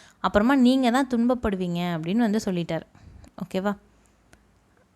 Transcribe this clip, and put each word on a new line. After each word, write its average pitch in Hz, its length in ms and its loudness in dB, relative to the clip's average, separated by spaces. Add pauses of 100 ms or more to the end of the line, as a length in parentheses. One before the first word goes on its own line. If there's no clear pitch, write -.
(200)
அப்புறமா 220 360 2
நீங்க 254 360 4
தான் 269 160 0
துன்பப்படுவீங்க" 226 720 -2 (180)
அப்படின்னு 170 200 -4
வந்து 220 280 2
சொல்லிட்டார். 170 360 -4 (640)
ஓகேவா? 196 320 -4 (1200)